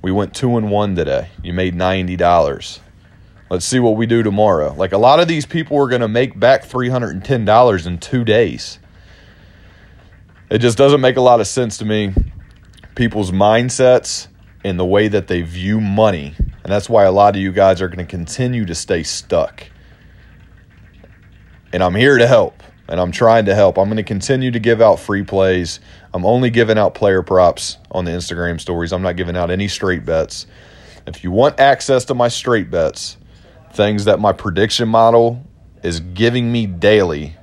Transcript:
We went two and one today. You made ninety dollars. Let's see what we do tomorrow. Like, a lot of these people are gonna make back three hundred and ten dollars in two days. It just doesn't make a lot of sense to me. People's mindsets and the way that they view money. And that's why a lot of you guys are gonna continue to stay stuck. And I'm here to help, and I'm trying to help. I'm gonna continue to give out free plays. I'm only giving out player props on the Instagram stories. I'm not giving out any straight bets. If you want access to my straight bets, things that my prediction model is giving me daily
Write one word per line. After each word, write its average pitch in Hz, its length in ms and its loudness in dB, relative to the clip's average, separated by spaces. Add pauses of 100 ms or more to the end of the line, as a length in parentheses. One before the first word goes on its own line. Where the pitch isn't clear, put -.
We 92 120 -4
went 101 220 -4
two 120 220 -2
and 107 140 -2
one 104 240 0
today. 78 340 -4 (140)
You 87 100 -10
made 90 220 -2
ninety 90 420 -2
dollars. 85 640 0 (680)
Let's 90 160 -4
see 127 140 0
what 113 160 2
we 113 100 -2
do 117 160 2
tomorrow. 98 500 0
Like, 90 200 -4
a 98 60 0
lot 135 220 6
of 170 80 2
these 160 160 -4
people 151 320 -6
are 139 120 2
gonna 120 200 -2
make 113 320 -2
back 127 240 4
three 127 240 -6
hundred 123 220 -4
and 92 140 -10
ten 123 200 -2
dollars 104 420 4
in 87 120 -8
two 123 260 -4
days. 104 540 -2 (1700)
It 143 120 0
just 117 180 0
doesn't 139 240 6
make 127 140 2
a - 40 0
lot 123 200 6
of 98 60 -2
sense 123 320 -4
to 110 60 -8
me. 107 300 -2 (800)
People's 104 360 -2
mindsets 120 1000 2 (360)
and 92 140 -4
the 90 80 -2
way 101 220 2
that 101 180 -2
they 87 160 -4
view 90 380 -4
money. 98 580 0
And - 340 -6
that's 101 160 -4
why 110 160 4
a 95 80 4
lot 101 240 4
of 98 60 -4
you 95 100 -4
guys 95 300 2
are 92 60 -4
gonna 85 180 -10
continue 113 580 -6
to 85 100 -8
stay 85 280 -4
stuck. - 640 -6 (2000)
And 90 80 0
I'm 90 120 0
here 127 240 4
to 120 80 6
help, 113 360 2 (240)
and 87 140 -6
I'm 87 120 -2
trying 113 340 4
to 98 80 2
help. 98 240 2
I'm 98 100 0
gonna 107 140 -4
continue 127 480 -2
to 117 100 -4
give 113 220 2
out 101 180 4
free 101 240 -4
plays. 95 560 -2 (320)
I'm 90 140 -4
only 123 240 2
giving 113 260 2
out 104 160 2
player 95 300 0
props 90 560 0 (120)
on 92 140 -4
the 85 60 -6
Instagram 85 500 -6
stories. 85 320 -6
I'm 90 80 -4
not 90 160 -4
giving 90 220 -6
out 87 120 -2
any 95 180 -2
straight 90 360 -4
bets. 80 420 -4 (600)
If - 180 -16
you 90 60 -6
want 127 280 2
access 135 460 2
to 123 100 -6
my 123 140 0
straight 117 420 -2
bets, - 460 -4 (560)
things 104 320 -2
that 101 160 2
my 101 140 2
prediction 104 520 -2
model 117 560 2 (400)
is 82 180 -4
giving 117 520 -2
me 117 140 -2
daily 87 760 0